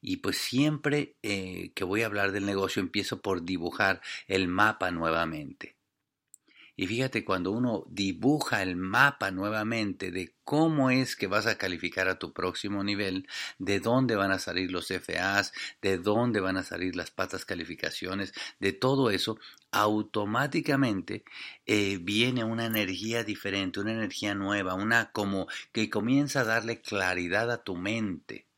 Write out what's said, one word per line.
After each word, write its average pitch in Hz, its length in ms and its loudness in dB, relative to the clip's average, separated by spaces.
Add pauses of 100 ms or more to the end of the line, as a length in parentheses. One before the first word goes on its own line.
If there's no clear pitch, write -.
Y 92 160 -4
pues - 180 -2
siempre, 147 840 0
eh, 92 520 -6
que - 100 -4
voy 101 180 2
a 113 40 2
hablar 101 260 0
del 98 120 0
negocio 98 380 2
empiezo 92 400 -2
por 92 200 0
dibujar 90 600 0 (240)
el 95 220 2
mapa 95 420 4
nuevamente. 82 920 -2 (1000)
Y 95 60 -2
fíjate, 120 400 -2
cuando 92 240 0
uno 117 400 0
dibuja 104 720 2
el 92 120 -2
mapa 101 560 2
nuevamente 104 800 -2
de 87 240 -6 (100)
cómo 151 460 4
es 127 240 2
que - 120 -2
vas 101 200 2
a 110 120 2
calificar 92 500 0
a 92 100 0
tu 85 140 -8
próximo 98 500 -4
nivel, 98 460 -2 (300)
de 95 220 0
dónde 120 360 4
van 98 140 4
a 95 80 2
salir 90 340 -2
los 90 180 -4
F 90 280 -4
As, 98 340 2 (300)
de 95 160 2
dónde 107 420 2
van 95 160 0
a 90 60 -2
salir 87 340 -4
las 87 140 -6
patas - 340 -4
calificaciones, 90 880 -6 (280)
de 98 120 2
todo 131 380 2
eso, 104 280 -2 (340)
automáticamente, 107 1500 0 (420)
eh, 101 340 2
viene 113 440 0
una 113 200 -2
energía 110 600 -2
diferente, 98 560 -4
una 107 120 -2
energía 104 420 -4
nueva, 98 380 0
una 107 400 0
como 98 360 -2 (240)
que 107 180 0
comienza 135 500 2
a 123 40 2
darle 113 360 0
claridad 92 680 0
a 117 120 -4
tu 92 140 -6
mente. 92 720 -4 (120)